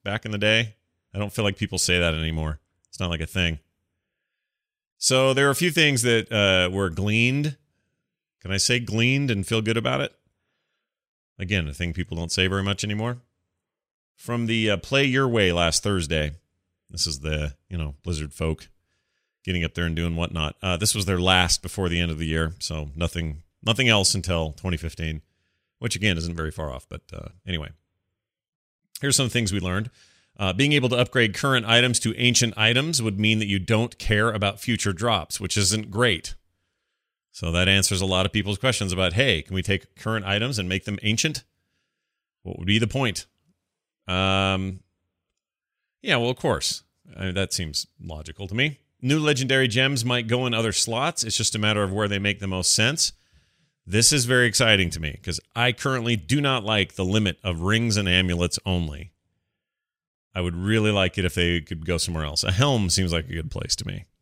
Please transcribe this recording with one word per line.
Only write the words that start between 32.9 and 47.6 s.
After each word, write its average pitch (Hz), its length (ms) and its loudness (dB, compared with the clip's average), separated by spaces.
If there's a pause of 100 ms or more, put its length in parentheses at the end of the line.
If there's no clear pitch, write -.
would 104 180 -2
mean 110 200 2
that 107 60 -4
you 98 120 0
don't 113 400 0
care 110 320 2
about 101 300 -2
future 104 320 0
drops, 98 480 -2
which 95 160 -2
isn't 107 340 0
great. 101 440 0 (960)
So 85 200 -6
that 90 180 2
answers 98 320 2
a 95 60 -2
lot 95 200 2
of - 60 -6
people's 101 260 -2
questions 107 340 -2
about, 92 220 0
"Hey, 104 280 2
can - 120 -10
we 92 80 0
take - 340 -4
current 110 280 -4
items 107 340 -2
and 90 100 -2
make 95 160 -2
them 104 180 -6
ancient? 110 400 -2 (1000)
What - 160 -10
would 85 80 -8
be 104 120 4
the 113 80 0
point?" 120 400 -4 (800)
Um, 95 720 0 (1200)
yeah, 165 140 0
well, 120 140 2
of 127 60 -2
course. - 460 -2 (340)
I 95 100 -6
mean, 92 80 -4
that 95 180 -2
seems 80 340 -6 (140)